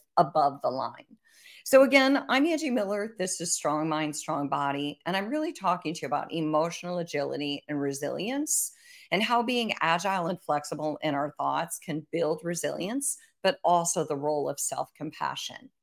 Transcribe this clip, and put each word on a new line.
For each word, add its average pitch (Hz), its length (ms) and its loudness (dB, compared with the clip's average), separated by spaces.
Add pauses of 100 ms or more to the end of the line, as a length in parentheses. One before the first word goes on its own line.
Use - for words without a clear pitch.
(160)
above 143 480 4
the 131 60 2
line? 123 480 -6 (480)
So 269 180 10
again, 269 460 6
I'm 269 160 4
Angie 311 240 0
Miller. 208 500 -2
This 185 220 -2
is 170 120 -2
Strong 156 360 0
Mind, 151 260 -2
Strong 143 320 -4
Body. 143 580 -2
And 190 120 -2
I'm 202 100 -4
really 311 240 -2
talking 175 420 -2
to - 80 -8
you 156 40 -8
about 143 280 -4
emotional 170 640 -2
agility 143 680 -4
and 147 120 -4
resilience, 143 920 -2 (400)
and 180 100 2
how 240 220 2
being 233 380 0
agile 175 460 2
and 175 140 -4
flexible 151 600 -2
in 151 100 0
our 143 240 -2
thoughts 143 400 -2
can 151 320 -6
build 160 360 0
resilience, 175 720 -4 (260)
but 190 220 4
also 170 400 4
the 151 100 -2
role 143 320 0
of 143 140 -6
self-compassion. - 1080 -6 (140)